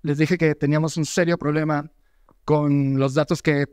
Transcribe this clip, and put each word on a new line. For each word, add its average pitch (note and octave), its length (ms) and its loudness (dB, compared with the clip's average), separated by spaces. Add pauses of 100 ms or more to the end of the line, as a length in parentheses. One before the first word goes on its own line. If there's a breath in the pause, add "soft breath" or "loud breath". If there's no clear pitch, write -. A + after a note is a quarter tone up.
Les D3 160 -2
dije D#3+ 180 2
que D#3 160 2
teníamos D3+ 440 0
un D#3 80 -2
serio E3+ 300 0
problema D3+ 560 -2 (540)
con C#3+ 540 2
los C3+ 160 0
datos D3+ 260 -2
que C#3+ 320 0